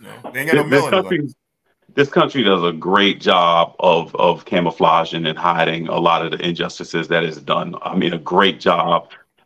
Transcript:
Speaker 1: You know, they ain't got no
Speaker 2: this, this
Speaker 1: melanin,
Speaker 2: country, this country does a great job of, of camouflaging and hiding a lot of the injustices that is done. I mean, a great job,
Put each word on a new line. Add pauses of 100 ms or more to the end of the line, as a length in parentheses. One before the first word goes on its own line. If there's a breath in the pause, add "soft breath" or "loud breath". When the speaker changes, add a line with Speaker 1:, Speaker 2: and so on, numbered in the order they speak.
Speaker 1:
You
know,
they
ain't
got
no
Speaker 2:
this,
this
Speaker 1:
melanin,
Speaker 2:
country, (680)
this
country
does
a
great
job
of,
of
camouflaging
and
hiding
a
lot
of
the
injustices
that
is
done.
I
mean,
a
great
job, (340)